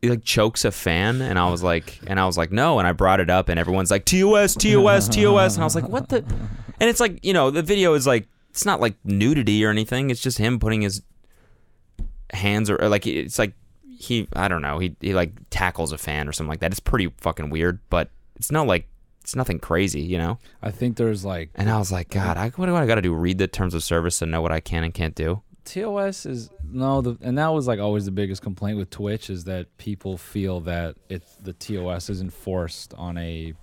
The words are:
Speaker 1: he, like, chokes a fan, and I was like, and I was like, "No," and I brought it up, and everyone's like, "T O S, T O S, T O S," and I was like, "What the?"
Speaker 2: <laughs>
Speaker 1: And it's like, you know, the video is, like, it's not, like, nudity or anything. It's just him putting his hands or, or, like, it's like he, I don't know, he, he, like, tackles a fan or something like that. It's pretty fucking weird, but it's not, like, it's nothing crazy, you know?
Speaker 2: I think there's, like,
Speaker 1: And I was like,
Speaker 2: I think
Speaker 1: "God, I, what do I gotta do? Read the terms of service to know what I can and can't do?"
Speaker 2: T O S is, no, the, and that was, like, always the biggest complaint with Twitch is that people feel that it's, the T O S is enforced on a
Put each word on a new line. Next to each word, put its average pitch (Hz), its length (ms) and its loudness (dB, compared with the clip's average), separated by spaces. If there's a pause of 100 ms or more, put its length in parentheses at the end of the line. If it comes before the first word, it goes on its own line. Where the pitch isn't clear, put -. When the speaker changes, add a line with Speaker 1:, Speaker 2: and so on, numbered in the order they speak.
Speaker 1:
he, 117 80 2
like, 117 140 -2
chokes 110 400 2
a 104 80 2
fan, 98 480 0
and 127 180 0
I 90 120 4
was 85 120 -2
like, 85 440 0
and 95 120 -2
I 95 80 4
was 90 120 0
like, 85 120 0
"No," 131 280 2
and 90 100 4
I 90 40 2
brought 95 280 4
it 85 80 2
up, 92 200 4
and 85 120 0
everyone's 90 300 0
like, 101 140 2
"T 185 200 4
O 208 100 6
S, 202 200 6
T - 200 4
O 202 120 8
S, 202 220 6
T 208 180 4
O 202 100 8
S," 190 180 6
and 165 80 -2
I 160 40 2
was 156 80 0
like, 165 140 -2
"What 247 200 -4
the?" 247 220 0
Speaker 2:
<laughs> - 40 0 (460)
Speaker 1:
And 226 80 6
it's 233 100 2
like, 214 240 0
you 190 120 2
know, 139 160 6
the 147 100 0
video 180 320 4
is, 143 140 4
like, 120 200 4 (220)
it's - 160 -6
not, 196 160 2
like, 113 240 2
nudity 107 640 4
or - 20 4
anything. 110 400 0
It's 123 140 -2
just 127 160 -2
him 117 200 2
putting 110 220 0
his 101 220 -2 (1300)
hands 104 380 0
or, 98 100 0
or, 104 80 2
like, 104 180 2
it's 78 320 -4
like 107 140 2 (340)
he, 123 460 -4
I 87 160 -2
don't 82 140 -2
know, 73 160 -4
he, 90 200 -4
he, - 140 -2
like, 90 200 2 (180)
tackles 85 420 -2
a 78 60 -10
fan 73 280 -6
or 73 60 -8
something 78 160 -6
like 80 120 -6
that. 85 100 -2
It's 98 100 -6
pretty 101 380 0
fucking 80 320 -4
weird, 85 300 0 (100)
but 85 180 0 (260)
it's - 160 -8
not, 151 160 2
like, 90 220 0 (320)
it's - 160 -10
nothing 123 220 -2
crazy, 82 420 0
you 85 160 -2
know? 85 220 -2 (240)
Speaker 2:
I 101 80 -6
think 120 260 -4
there's, 110 260 -2
like, 87 320 -6
Speaker 1:
And 101 140 0
I 110 80 2
was 95 160 -2
like, 90 240 -4
Speaker 2:
I 98 40 0
think 95 40 -2
Speaker 1:
"God, 87 140 -2
I, 104 180 -2
what 180 80 -4
do 180 100 0
I 160 120 2
gotta 110 160 2
do? 90 100 2
Read 87 240 0
the 95 100 2
terms 92 280 -2
of 80 100 -2
service 85 360 0
to - 60 -4
know 82 140 -2
what 82 100 0
I 80 100 -2
can 82 220 -4
and 82 120 -4
can't 80 200 -4
do?" 82 280 -4 (220)
Speaker 2:
T 190 200 -8
O 208 140 -4
S 196 280 -4
is, 120 240 -10 (140)
no, 131 360 0
the, 123 200 -2
and 127 180 -2
that 156 100 2
was, 151 180 0
like, 117 140 0
always 104 240 0
the 98 60 -4
biggest 95 320 -4
complaint 104 360 -4
with 95 120 -6
Twitch 101 400 -6
is 90 140 -8
that 92 340 -8
people 98 380 -8
feel 95 440 -4
that 85 360 -6 (120)
it's, 92 280 -12
the 98 160 -14
T - 260 -10
O 90 120 -6
S 90 200 -6
is 95 100 -6
enforced 92 720 -6
on 87 240 -10
a 82 440 -8